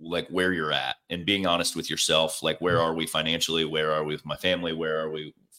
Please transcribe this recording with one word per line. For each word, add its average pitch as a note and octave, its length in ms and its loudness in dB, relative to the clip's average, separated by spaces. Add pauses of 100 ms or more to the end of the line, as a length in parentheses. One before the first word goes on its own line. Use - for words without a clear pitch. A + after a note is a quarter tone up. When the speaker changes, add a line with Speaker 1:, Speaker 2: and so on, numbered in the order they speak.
Speaker 1:
like, E2 280 -4
where F#2 260 2
you're D#2 180 -2
at C2+ 240 0 (140)
and F2 160 -4
being G2 200 2
honest E2+ 300 2
with D#2+ 140 -6
yourself, D#2 520 2
like, D#2+ 180 0
where F2 160 2
Speaker 2:
Mm-hmm. E2 100 4
Speaker 1:
are D#2+ 80 0
we D#2+ 120 -2
financially? D#2+ 600 0
Where D#2 260 0
are D#2 120 0
we D2+ 100 -4
with D2 100 -10
my D2+ 120 -6
family? F2 360 0
Where D#2+ 260 -2
are D#2+ 120 -4
we D2+ 240 -8 (240)